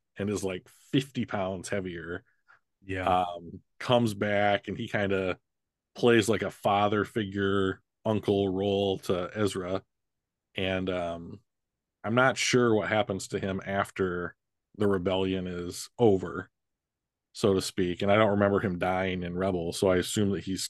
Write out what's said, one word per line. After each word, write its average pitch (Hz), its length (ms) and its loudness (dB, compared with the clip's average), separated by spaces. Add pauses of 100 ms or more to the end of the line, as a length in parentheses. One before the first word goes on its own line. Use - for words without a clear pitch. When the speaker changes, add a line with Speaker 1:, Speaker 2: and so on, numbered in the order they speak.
(160)
Speaker 1:
and 101 140 -4
is, 95 140 -4
like, 92 220 -6 (260)
fifty 135 340 0
pounds 95 420 -6
heavier, 87 540 -6 (640)
Speaker 2:
Yeah. 92 380 0
Speaker 1:
um, 87 360 -12 (200)
comes 120 340 2
back, 101 540 0
and 98 100 -8
he 113 80 -8
kinda 95 500 -2 (580)
plays, 117 340 4
like, 101 140 0
a 95 80 -4
father 104 540 0
figure, 98 760 -2 (240)
uncle 101 440 2
role 98 520 0
to 90 340 -4
Ezra. 95 480 -4 (760)
And, 95 340 -2
um, 87 500 -8 (640)
I'm 107 100 -2
not 127 220 4
sure 123 380 4
what 98 140 0
happens 104 400 -2
to 101 100 -4
him 95 260 -4
after 92 720 -2 (400)
the 104 100 0
rebellion 95 600 0
is 87 420 -8 (100)
over, 92 520 2 (800)
so 98 220 2
to 92 80 2
speak. 87 400 -2
And 101 100 4
I 104 40 8
don't 107 160 6
remember 101 280 4
him 90 180 -2
dying 92 440 -2
in 87 160 -6
Rebels, 90 400 -2
so 101 100 4
I 92 80 6
assume 98 360 0
that 82 120 -4
he's 95 260 -6